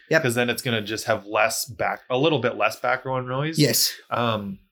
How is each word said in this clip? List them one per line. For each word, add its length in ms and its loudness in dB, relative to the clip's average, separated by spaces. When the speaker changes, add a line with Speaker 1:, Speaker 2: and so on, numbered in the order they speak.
Speaker 1:
Yep. 120 4
Speaker 2:
'Cause 120 2
then 160 2
it's 120 -4
gonna 200 0
just 220 -6
have 220 0
less 400 2
back, 340 -4
a 60 0
little 220 4
bit 180 -2
less 240 0
background 480 -2
noise. 300 -4
Speaker 1:
Yes. 340 2
Speaker 2:
Um, 480 -2